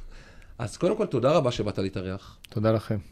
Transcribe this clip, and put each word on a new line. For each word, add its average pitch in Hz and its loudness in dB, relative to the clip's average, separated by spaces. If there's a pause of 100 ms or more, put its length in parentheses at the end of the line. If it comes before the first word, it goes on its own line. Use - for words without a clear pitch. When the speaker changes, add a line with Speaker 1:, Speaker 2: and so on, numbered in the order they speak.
(580)
Speaker 1:
אז - -8
קודם 190 2
כל, 214 0
תודה 127 4
רבה 147 4
שבאת 107 -2
להתארח. 95 -6 (100)
Speaker 2:
תודה 110 2
לכם. 113 0 (160)